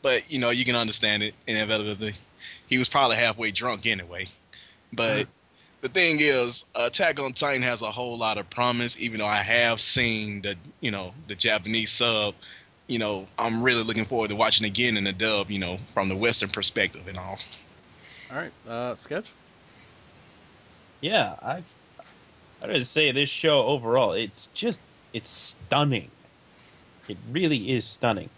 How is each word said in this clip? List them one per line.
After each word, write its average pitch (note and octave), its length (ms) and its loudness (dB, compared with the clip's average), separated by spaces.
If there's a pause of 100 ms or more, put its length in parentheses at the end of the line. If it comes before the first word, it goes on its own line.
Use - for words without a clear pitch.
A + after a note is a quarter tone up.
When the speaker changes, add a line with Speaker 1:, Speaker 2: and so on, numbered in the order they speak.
Speaker 1:
But, B2+ 300 2
you C#3+ 60 -2
know, B2 140 2
you B2 140 2
can B2 100 2
understand G#2+ 480 2
it G#2+ 100 -4 (140)
inevitably. G#2+ 680 -2 (540)
He B2+ 100 2
was B2+ 120 4
probably C#3 280 4
halfway A2+ 340 2
drunk A2 340 -4
anyway. F#2+ 420 -4 (680)
But A2 340 0 (540)
the C3 80 -6
thing E3 300 4
is, C3 460 4 (100)
Attack C#3 440 2
on C3+ 140 -4
Titan C#3 300 0
has A#2+ 180 0
a A2 100 -4
whole A#2+ 260 -6
lot A2 200 0
of G2+ 120 -8
promise, A#2+ 500 0
even A2 200 -4
though G#2 80 -2
I G#2 140 2
have A#2 400 2
seen G#2+ 600 2
the, G2+ 140 -4 (260)
you B2 100 -2
know, F#2+ 220 -8 (140)
the G2+ 80 -8
Japanese A2 560 0
sub, G#2+ 440 2 (520)
you A#2+ 120 -2
know, G2+ 260 -4 (140)
I'm A2+ 240 0
really A#2+ 200 4
looking A2 220 -2
forward A2 240 -2
to G#2 60 -2
watching A2 320 2
again A2+ 300 0
in G2 80 0
the G2 80 -2
dub, G2+ 360 0
you G#2 100 -4
know, F2+ 180 -4 (160)
from G2 160 0
the F#2+ 60 -2
Western G#2+ 340 2
perspective F#2+ 580 -2
and F#2+ 100 -12
all. F#2+ 220 -10 (920)
Speaker 2:
All B2+ 60 -8
right, D#3+ 140 -8 (160)
uh, A#2+ 280 -6
Sketch? F#3 360 -8 (1700)
Speaker 3:
Yeah, C#3+ 400 0
I, E3 220 -6 (960)
I - 60 -10
would C3+ 180 0
say D3+ 260 2
this C#3 180 0
show D3 360 4
overall, A#2+ 480 2
it's G#2+ 340 -6
just, - 340 -6 (320)
it's - 160 -8
stunning. - 800 -2 (1000)
It F#2+ 100 -10 (140)
really C#3+ 400 0
is A#2+ 140 0
stunning. G#2 520 -2